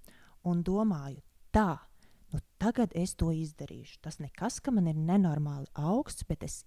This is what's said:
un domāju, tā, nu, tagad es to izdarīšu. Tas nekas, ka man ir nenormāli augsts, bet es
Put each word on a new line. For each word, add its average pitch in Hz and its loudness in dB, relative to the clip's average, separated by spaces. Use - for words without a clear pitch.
un 175 2
domāju, 175 0
tā, 190 4
nu, - -4
tagad 214 2
es 175 -2
to 165 2
izdarīšu. 151 -8
Tas - -10
nekas, - -6
ka 277 -2
man 202 4
ir 156 0
nenormāli 151 2
augsts, 180 -2
bet - -4
es - -12